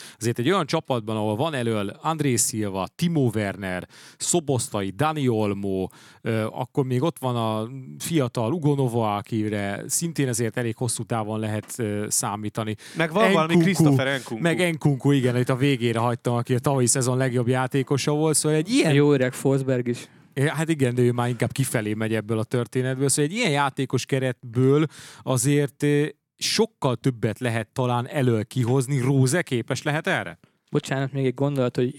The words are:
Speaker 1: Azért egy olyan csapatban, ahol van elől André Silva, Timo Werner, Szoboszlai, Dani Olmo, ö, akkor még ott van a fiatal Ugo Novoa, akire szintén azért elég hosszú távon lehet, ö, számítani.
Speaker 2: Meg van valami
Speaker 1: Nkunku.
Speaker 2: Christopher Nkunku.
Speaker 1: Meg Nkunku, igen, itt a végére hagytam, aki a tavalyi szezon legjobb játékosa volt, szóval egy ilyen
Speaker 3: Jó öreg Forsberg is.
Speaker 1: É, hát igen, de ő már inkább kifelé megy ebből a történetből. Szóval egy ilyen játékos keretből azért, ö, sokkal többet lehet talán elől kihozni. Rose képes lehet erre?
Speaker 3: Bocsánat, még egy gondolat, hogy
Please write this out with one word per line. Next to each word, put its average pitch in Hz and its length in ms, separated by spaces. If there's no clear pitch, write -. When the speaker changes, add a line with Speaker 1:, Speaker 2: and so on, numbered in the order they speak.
Speaker 1:
Azért 113 200
egy 123 120
olyan 185 160
csapatban, 120 500
ahol 107 200
van 151 180
elől 113 340
André 147 480
Silva, 104 580
Timo 156 400
Werner, 98 540
Szoboszlai, 127 720
Dani 147 380
Olmo, 101 580
ö, 110 280
akkor - 340
még 127 180
ott 160 160
van 123 180
a 110 320
fiatal 127 540
Ugo 147 220
Novoa, 117 420
akire 104 680
szintén 147 420
azért 117 280
elég 120 200
hosszú 120 260
távon 110 360
lehet, 107 380
ö, 104 320
számítani. 107 680
Speaker 2:
Meg 160 160
van 202 200
valami 160 220
Speaker 1:
Nkunku. 175 100
Speaker 2:
Christopher 143 560
Nkunku. 117 220
Speaker 1:
Meg 170 320
Nkunku, 143 360
igen, 127 260
itt 123 120
a 135 80
végére 120 420
hagytam, 120 360
aki 120 200
a 123 40
tavalyi 135 280
szezon 127 300
legjobb 127 320
játékosa 131 640
volt, 151 240
szóval 156 220
egy 160 120
ilyen 254 220
Speaker 3:
Jó 147 200
öreg 127 200
Forsberg 131 560
is. 120 200
Speaker 1:
É, 135 160
hát 156 200
igen, 135 260
de 123 80
ő 120 100
már 120 160
inkább 117 240
kifelé 110 420
megy 110 200
ebből 110 240
a 110 60
történetből. 131 640
Szóval 147 220
egy 196 60
ilyen 233 140
játékos 139 560
keretből 131 800
azért, 143 600
ö, 147 240
sokkal - 600
többet 117 420
lehet 113 340
talán 123 360
elől 127 360
kihozni. 127 560
Rose 131 420
képes 127 400
lehet 156 240
erre? 104 320
Speaker 3:
Bocsánat, 139 420
még 135 140
egy 123 80
gondolat, 131 420
hogy 123 220